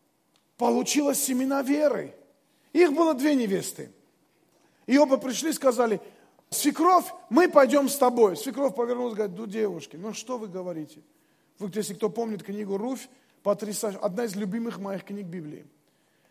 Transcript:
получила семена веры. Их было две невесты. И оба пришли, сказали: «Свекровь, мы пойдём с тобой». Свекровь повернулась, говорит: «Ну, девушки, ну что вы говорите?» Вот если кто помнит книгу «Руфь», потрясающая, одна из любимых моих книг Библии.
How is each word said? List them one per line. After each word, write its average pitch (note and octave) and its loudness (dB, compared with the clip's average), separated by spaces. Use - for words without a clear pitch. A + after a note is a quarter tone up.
получила B3 2
семена C4+ -2
веры. C4 0
Их D#4 6
было D#4+ 4
две C#4+ 2
невесты. F#3 -2
И B3+ 6
оба C4+ 6
пришли, C4+ -4
сказали: A#3 2
«Свекровь, D#4+ 2
мы E4 4
пойдём C#4 6
с - -2
тобой». A#3+ 4
Свекровь C4+ -2
повернулась, A#3+ -4
говорит: G3 -6
«Ну, A3+ -10
девушки, G3 -6
ну G3 -12
что B3+ -10
вы A3 -10
говорите?» F3 -10
Вот F#3+ -8
если G3+ -4
кто G#3 -2
помнит A3 -6
книгу G3 -6
«Руфь», A#3+ -6
потрясающая, G3+ -4
одна G#3 -4
из G3+ -6
любимых G#3 -6
моих G3 -8
книг G3+ -12
Библии. D#3+ -12